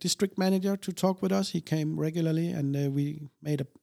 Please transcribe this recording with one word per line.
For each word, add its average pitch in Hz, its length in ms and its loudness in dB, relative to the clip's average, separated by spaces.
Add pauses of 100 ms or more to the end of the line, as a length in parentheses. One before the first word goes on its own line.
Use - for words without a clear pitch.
district 190 380 0
manager 190 400 2
to 190 140 -8
talk 190 300 2
with 185 80 2
us. 190 220 2
He 170 80 0
came 156 400 -2
regularly, 160 540 0
and, 139 200 -2
uh, 139 160 0
we 143 380 -4 (140)
made 147 180 -2
a 139 60 -4 (160)